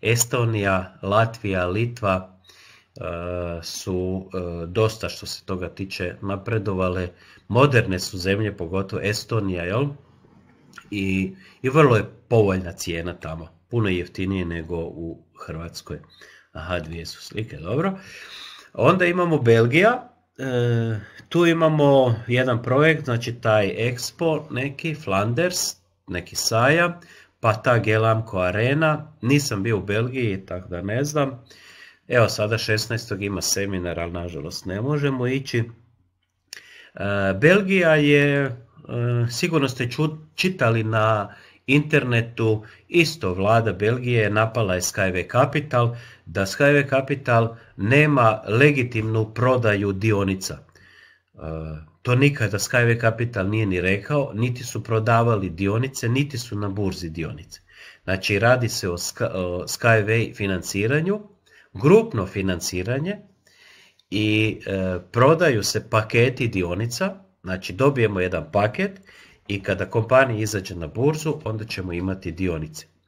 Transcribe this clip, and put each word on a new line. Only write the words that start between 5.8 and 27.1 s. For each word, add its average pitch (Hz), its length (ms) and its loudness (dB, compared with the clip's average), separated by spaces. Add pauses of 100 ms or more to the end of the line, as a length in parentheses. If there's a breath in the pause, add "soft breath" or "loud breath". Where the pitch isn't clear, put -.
napredovale. 95 840 -2 (400 soft breath)
Moderne 113 500 4
su 92 200 -8
zemlje, 98 380 -2
pogotovo 95 460 -6
Estonija, 98 640 -4
jel? 110 220 -2 (1040)
I, 95 460 -2 (260 loud breath)
i 127 60 0
vrlo 135 280 6
je 101 140 0 (180)
povoljna 95 440 2
cijena 85 420 -8
tamo, 80 340 -12 (240)
puno 113 160 0
jeftinije 92 560 -2
nego 85 320 -6
u 82 480 -10 (220)
Hrvatskoj. 80 520 -12 (540 loud breath)
Aha, 85 260 -6
dvije 82 280 -10
su - 160 -16
slike, - 340 -10
dobro. 147 420 -4 (760 loud breath)
Onda 180 320 4
imamo 175 340 2
Belgija, 123 720 4 (280)
e, 120 640 0 (280 loud breath)
tu 170 180 4
imamo 147 680 6 (120)
jedan 123 360 2
projekt, 151 420 4
znači 120 280 -4
taj 107 340 2
Expo 127 840 -2
neki, 143 440 -6
Flanders, 120 640 -2 (500)
neki - 280 -8
sajam, 165 640 2 (400 loud breath)